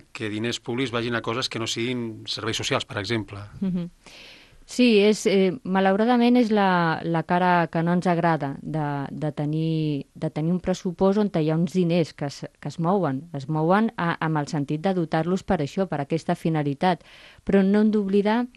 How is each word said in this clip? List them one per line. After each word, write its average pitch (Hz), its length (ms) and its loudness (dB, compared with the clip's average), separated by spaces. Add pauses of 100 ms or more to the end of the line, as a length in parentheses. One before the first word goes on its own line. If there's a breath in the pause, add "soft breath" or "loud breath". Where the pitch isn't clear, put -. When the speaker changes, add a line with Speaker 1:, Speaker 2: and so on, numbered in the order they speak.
(120)
Speaker 1:
que 110 180 -8
diners 113 300 -4
públics 127 320 -4
vagin 117 240 -2
a 113 60 -2
coses 120 280 -4
que - 120 -8
no 110 80 -6
siguin 117 560 -6
serveis 98 320 -6
socials, 113 280 -4
per - 120 -12
exemple. 104 400 -4 (220)
Speaker 2:
Mhm. 175 300 -4 (760 loud breath)
Sí, 233 380 4
és, 214 240 2
eh, 190 240 4 (120)
malauradament 214 760 4
és 233 120 4
la, 180 540 2
la 165 200 -2
cara 175 440 2
que 165 160 -2
no 170 100 2
ens 180 140 0
agrada 165 540 0
de, 151 240 -4 (260)
de 147 220 -6
tenir, 156 720 -2 (100)
de 156 140 -6
tenir 156 240 -2
un 180 80 -2
pressupost 190 580 0
on 208 160 0
hi 160 140 0
ha 160 80 0
uns 170 160 0
diners 170 400 2
que - 120 -8
es, - 200 -10 (140)
que 151 100 -10
es 143 100 -8
mouen, 165 540 0
es 135 160 -8
mouen 180 480 2
a, 170 260 -2
amb 160 140 0
el 147 100 -2
sentit 151 340 -4
de 196 120 0
dotar-los 165 500 -2
per 185 160 0
això, 180 280 -2
per 147 120 -4
aquesta 160 360 -2
finalitat. 156 680 0 (400 loud breath)
Però 196 200 4
no 202 180 4
hem 220 100 4
d'oblidar, 208 540 2 (120)